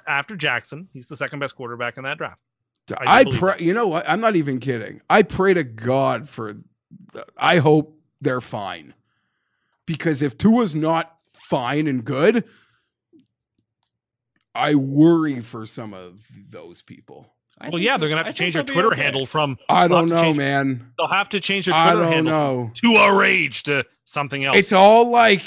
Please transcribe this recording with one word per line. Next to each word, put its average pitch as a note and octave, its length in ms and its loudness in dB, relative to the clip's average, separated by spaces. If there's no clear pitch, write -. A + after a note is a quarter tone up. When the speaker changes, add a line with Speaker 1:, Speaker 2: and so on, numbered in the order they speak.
Speaker 1:
after C#3+ 260 -6
Jackson, C#3+ 600 -8
he's B2+ 140 -20
the D3 80 -16
second C#3+ 240 -10
best C#3 160 -8
quarterback A#2+ 420 -10
in C3 60 -16
that C#3+ 140 -8
draft. - 220 -14
I G2+ 40 -8
do - 20 -10
Speaker 2:
I A3 180 8
Speaker 1:
believe C3 140 -2
Speaker 2:
pray, F#3 140 0
Speaker 1:
that. - 80 -6
Speaker 2:
you E3+ 140 0
know A#3 120 -2
what? D#3 220 -4
I'm F3 120 0
not A3 140 0
even C#3 260 -2
kidding. A2 500 -8
I F#3 120 6
pray F#3 300 0
to F3 100 0
God B2+ 640 -2
for A2 300 -12
the, - 140 -18
I E3 220 2
hope D3+ 420 2
they're C3 180 -2
fine. F2+ 540 -12
Because D3+ 380 -4
if C#3+ 160 -4
Tua's A3 360 2
not D#3+ 440 -4
fine C#3+ 520 -4
and B2+ 160 -4
good, D3+ 420 0
I D3+ 200 0
worry D3 680 4
for A2 240 -14
some G#2+ 260 -14
of F#2 340 -20
those E2+ 320 -20
people. - 520 -20
Speaker 3:
I - 60 -16
Speaker 1:
Well, D3+ 60 -8
Speaker 3:
think E3+ 120 -4
Speaker 1:
yeah, B3 80 0
Speaker 3:
they'll, C4 80 -2
Speaker 1:
they're D#3 100 -2
gonna D#3 100 -2
have E3 60 -4
Speaker 3:
I A3 40 -8
Speaker 1:
to - 20 -12
Speaker 3:
think - 60 -12
Speaker 1:
change F3 160 -4
their E3 80 -2
Speaker 3:
they'll B3+ 60 -6
be C#4 60 -8
Speaker 1:
Twitter F#3+ 180 2
Speaker 3:
okay. C#3+ 100 -4
Speaker 1:
handle C3+ 240 -4
from, C#3+ 320 -4
Speaker 2:
I F3 200 2
Speaker 1:
they'll F3+ 100 4
have E3+ 100 2
Speaker 2:
don't - 0 -
Speaker 1:
to E3+ 60 0
Speaker 2:
know, E3+ 80 2
Speaker 1:
change, D#3+ 160 2
Speaker 2:
man. C#3 580 -2
Speaker 1:
they'll E3 120 -4
have F#3+ 220 -2
to G3+ 100 -4
change G3 260 -4
their F3 80 0
Speaker 2:
I E3 160 4
Speaker 1:
Twitter E3+ 140 2
Speaker 2:
don't E3 80 0
Speaker 1:
handle D#3+ 200 0
Speaker 2:
know. C#3 340 -2
Speaker 1:
from A2+ 80 -14
Tua G3+ 400 4
Rage F#3+ 500 0
to C#3+ 200 -2
something C#3 400 -8
else. C#3+ 120 2
Speaker 2:
It's G3 160 2
all A3 380 6
like, A3+ 360 4